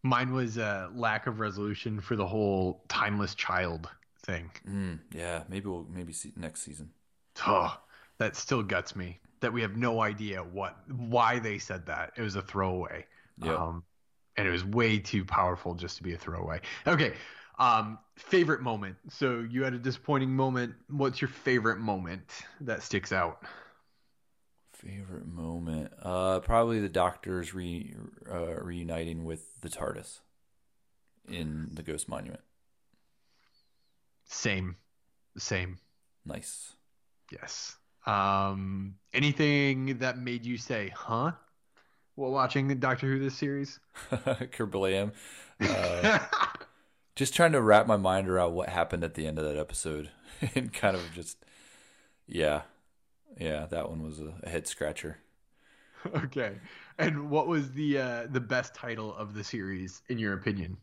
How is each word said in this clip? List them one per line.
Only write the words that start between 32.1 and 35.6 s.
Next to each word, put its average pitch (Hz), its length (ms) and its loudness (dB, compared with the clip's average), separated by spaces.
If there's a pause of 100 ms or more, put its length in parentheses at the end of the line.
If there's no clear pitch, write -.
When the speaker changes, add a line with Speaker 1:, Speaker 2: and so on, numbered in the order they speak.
Speaker 1:
Same. 92 520 -2 (600)
Same. 90 420 -4 (460)